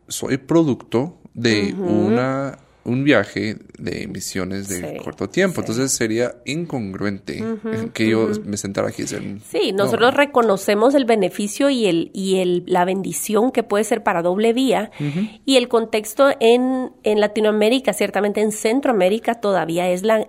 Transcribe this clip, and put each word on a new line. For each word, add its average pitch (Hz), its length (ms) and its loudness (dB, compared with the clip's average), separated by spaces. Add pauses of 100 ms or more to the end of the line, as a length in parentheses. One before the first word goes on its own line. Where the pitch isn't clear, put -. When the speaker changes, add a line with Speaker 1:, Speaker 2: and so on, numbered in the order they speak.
Speaker 1:
soy - 300 -4
producto 151 840 0 (160)
de 107 420 0
Speaker 2:
Ujú. - 60 -6
Speaker 1:
una, 123 760 0 (240)
un 123 180 -2
viaje 107 540 2 (200)
de 95 300 -6
misiones 95 640 -6
de 95 80 -4 (220)
Speaker 2:
Sí, - 60 -12
Speaker 1:
corto - 240 -6
tiempo. 180 280 0
Speaker 2:
sí. 113 60 -2
Speaker 1:
Entonces, 123 280 -2
sería 117 540 -2
incongruente 104 1000 -6
Speaker 2:
Ujú, 220 480 -6
Speaker 1:
que 110 160 0
yo 110 180 2
Speaker 2:
ujú. - 180 -4
Speaker 1:
me 101 120 -6
sentara 101 300 -4
aquí 110 160 -8
y - 40 -6
decir, 101 340 -8 (100)
Speaker 2:
Sí, 233 220 -2
Speaker 1:
"No, 190 140 0
Speaker 2:
nosotros 233 260 2
Speaker 1:
no". 269 40 -4
Speaker 2:
reconocemos 226 800 2
el 269 120 2
beneficio 208 640 0
y 240 160 2
el, 170 280 0
y 190 220 0
el, 180 320 0
la 180 160 2
bendición 190 680 0
que 240 140 0
puede 208 180 0
ser 220 220 -2
para 180 180 0
doble 202 300 2
vía. 220 480 0
Speaker 1:
Ujú. 147 260 -2 (180)
Speaker 2:
Y 262 120 4
el 240 100 4
contexto 226 720 2
en, 254 540 2 (100)
en 208 160 2
Latinoamérica, 214 760 2
ciertamente 202 480 0
en 214 100 2
Centroamérica, 226 880 0
todavía 175 500 0
es 180 140 -2
la 220 240 2